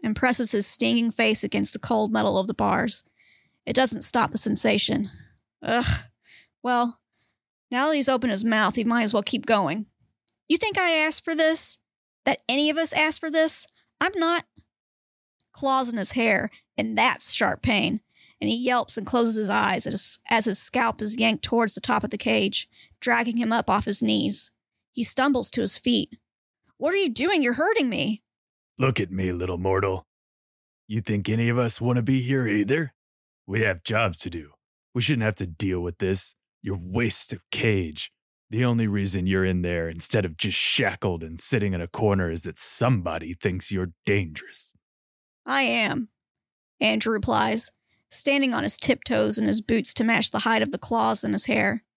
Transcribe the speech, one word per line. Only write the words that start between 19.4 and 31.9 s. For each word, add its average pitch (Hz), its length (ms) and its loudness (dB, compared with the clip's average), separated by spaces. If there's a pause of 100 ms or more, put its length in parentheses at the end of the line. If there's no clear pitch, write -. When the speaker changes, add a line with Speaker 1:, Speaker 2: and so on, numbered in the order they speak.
Speaker 1:
eyes 202 360 0
as, - 340 -2 (100)
as 226 160 2
his 208 140 0
scalp 233 420 -2
is 214 180 -2
yanked 220 240 2
towards 226 320 2
the - 60 -8
top 220 220 0
of 208 60 -4
the 208 80 -6
cage, 202 520 -2 (320)
dragging 233 360 0
him 226 140 0
up 233 180 0
off 208 160 2
his 202 160 0
knees. - 500 0 (420)
He 240 100 -2
stumbles 262 480 2
to 240 100 -2
his - 160 0
feet. - 400 -2 (600)
What 311 160 0
are 392 40 2
you 370 120 2
doing? 302 340 2
You're 240 100 2
hurting 320 360 2
me. 208 340 -2 (540)
Speaker 2:
Look 131 220 0
at 95 120 -6
me, 92 220 -2
little 90 240 -4
mortal. 95 500 0 (800)
You 110 140 -2
think 104 260 -2
any 113 220 2
of 120 80 0
us 120 240 0
want 123 160 2